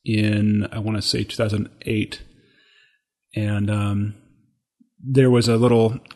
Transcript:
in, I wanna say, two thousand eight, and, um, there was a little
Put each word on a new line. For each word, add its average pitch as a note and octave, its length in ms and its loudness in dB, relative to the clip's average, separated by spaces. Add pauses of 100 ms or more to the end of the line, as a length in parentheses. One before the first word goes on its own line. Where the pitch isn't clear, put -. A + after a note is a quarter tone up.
in, G#2+ 640 0
I A2 80 -10
wanna G#2+ 240 -4
say, A2+ 220 -4
two - 100 -10
thousand G#2 340 -2 (140)
eight, - 400 -6 (1120)
and, G#2 340 -2
um, G2+ 460 -2 (920)
there C3 260 4
was A#2+ 180 4
a A2+ 80 4
little A#2 420 4 (180)